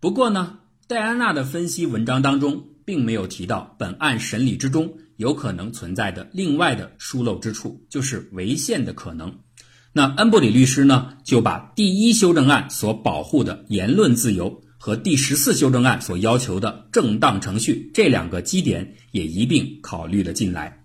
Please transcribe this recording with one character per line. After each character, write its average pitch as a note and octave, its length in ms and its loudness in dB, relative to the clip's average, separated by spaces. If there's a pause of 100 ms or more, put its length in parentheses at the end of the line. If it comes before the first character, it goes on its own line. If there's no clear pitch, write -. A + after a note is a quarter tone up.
不 E3+ 100 0
过 A#3+ 180 0
呢， F#3 300 -4 (300)
戴 A#3 120 -4
安 A3+ 160 -2
娜 A#3 160 0
的 C#3+ 120 -2
分 E3 240 -6
析 E3+ 180 -4
文 A2+ 180 -2
章 B2+ 160 0
当 C3+ 200 2
中 C#3+ 300 -4 (140)
并 D#3+ 200 -2
没 A2+ 80 -2
有 G2 160 -4
提 F2+ 180 -10
到 G2+ 320 -6
本 F#2+ 220 -6
案 C#3 180 -2
审 C3 260 -4
理 A#2 120 0
之 C3+ 120 -4
中 D#3+ 240 -2 (260)
有 A#2+ 140 -2
可 A2+ 200 -6
能 F#2+ 200 -10
存 F2+ 220 -10
在 G2+ 160 -4
的 F2+ 220 -12
另 F3+ 240 -2
外 D#3 180 0
的 G2 240 -10
疏 - 240 -6
漏 G#2+ 160 -2
之 A2 140 -8
处， - 360 -12
就 C#3 140 -6
是 C3 300 -6
违 G2 240 -4
宪 F#3+ 280 -4
的 B2+ 80 -8
可 - 220 -14
能。 E2 180 -12 (600)
那 C#3 240 2
恩 G#3+ 160 4
布 G#3+ 80 8
里 A#2+ 100 4
律 B2+ 160 6
师 C#3 160 2
呢， C3+ 400 4
就 B2 180 2
把 - 360 -4
第 G3 240 2
一 A3+ 120 6
修 F#3 220 4
正 C#3 140 6
案 C3 200 2
所 - 240 -2
保 F#2+ 300 -4
护 B2+ 220 0
的 - 240 -8
言 G2+ 260 0
论 E3+ 220 4
自 A#2 160 0
由 F#2 280 -4 (160)
和 G#2+ 200 -4
第 D#3 200 0
十 C#3 200 0
四 - 180 2
修 C#3+ 160 2
正 B2 140 4
案 A#2 160 2
所 F2+ 180 -6
要 A2+ 180 2
求 F#2+ 220 -2
的 G#2+ 340 -6
正 A2+ 280 2
当 A2 200 2
程 G2 180 -4
序 - 360 -2
这 G3+ 140 4
两 F#2+ 200 2
个 F2 140 -6
基 F#3 180 -2
点 F#2+ 360 -4 (160)
也 F#2 120 -4
一 F2 220 -2
并 - 340 0
考 E2 280 -10
虑 F#2+ 160 0
了 - 80 -6
进 G2+ 200 -2
来。 D2+ 320 -10